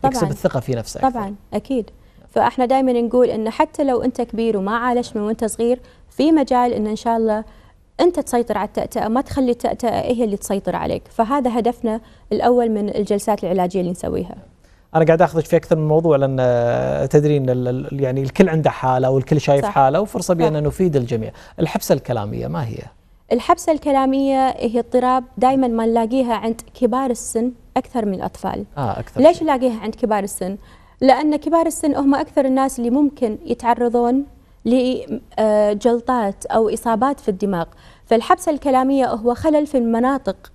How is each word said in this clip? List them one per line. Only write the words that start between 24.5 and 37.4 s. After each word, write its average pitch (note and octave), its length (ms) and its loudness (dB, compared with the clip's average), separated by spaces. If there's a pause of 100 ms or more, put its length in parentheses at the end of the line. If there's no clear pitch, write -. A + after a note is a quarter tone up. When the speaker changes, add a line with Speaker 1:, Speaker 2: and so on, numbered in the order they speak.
Speaker 2:
اضطراب B3+ 460 0 (140)
دائمًا C4 300 2
ما A3+ 180 0
نلاقيها A#3 480 0
عند A3+ 260 -4 (140)
كبار B3+ 360 -2
السن A#3 420 -4 (240)
أكثر B3 300 -4
من G3 80 -2
الأطفال. - 500 -6 (140)
Speaker 1:
آه، B2 220 -4
أكثر - 200 -6
Speaker 2:
ليش E4 180 6
Speaker 1:
شيء. E4 60 -4
Speaker 2:
نلاقيها B3+ 360 0
عند A3 140 -8
كبار G#3 300 -2
السن؟ F#3+ 320 -8 (440)
لأن D4 360 4
كبار E4 300 2
السن D4+ 280 -2
هم C#4 200 2
أكثر D4 300 0
الناس C4+ 340 0
اللي A#3+ 120 -2
ممكن B3+ 540 0
يتعرضون A#3+ 800 0 (400)
ل، B3 320 2 (420)
آه، G#3 340 4
جلطات A#3 760 0
أو A3 220 2
إصابات A#3 520 0
في - 80 -4
الدماغ. F#3+ 360 -2 (400)